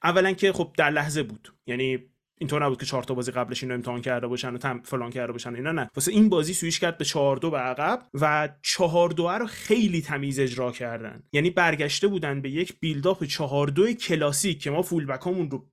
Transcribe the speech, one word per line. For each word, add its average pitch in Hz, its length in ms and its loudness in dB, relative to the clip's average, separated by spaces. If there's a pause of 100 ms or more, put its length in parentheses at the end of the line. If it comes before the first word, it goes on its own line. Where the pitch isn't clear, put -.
اولاً 180 280 4
که 190 200 2
خب 165 260 -2
در 151 120 6
لحظه 147 340 0
بود، 107 300 -14 (140)
یعنی 127 320 -2 (400)
اینطور 147 260 -2
نبود 131 140 0
که 131 60 -10
چهار 127 180 -4
تا 139 100 -4
بازی 123 180 -4
قبلش 123 320 -4
اینو 123 120 -4
امتحان 120 260 -6
کرده 123 260 -2
باشن 123 260 -4
و 123 40 -6
تم-، 123 260 -6
فلان 123 260 -6
کرده 120 220 -6
باشن، 120 240 -10
اینا 135 160 -6
نه. 143 240 -4
واسه 143 160 0
این 214 180 8
بازی 170 240 2
سویچ 170 260 -2
کرد 170 180 0
به 143 80 -4
چهار 139 300 2
دو 165 160 -2
به 151 60 0
عقب 135 440 -2 (120)
و 151 360 2 (120)
چهار 175 480 4
دو 170 180 0
رو 220 180 -2
خیلی 208 560 2
تمیز 139 380 -2
اجرا 123 320 0
کردن، 117 520 -10 (100)
یعنی 151 160 2
برگشته 160 580 2
بودن 151 340 -2
به 135 80 -6
یک 160 300 -4
بیلداپ 160 440 0
چهار 143 440 0
دو 185 260 4
کلاسیک 156 680 0
که 143 100 -4
ما 156 100 2
فولبکامون 165 720 -2
رو 139 200 -8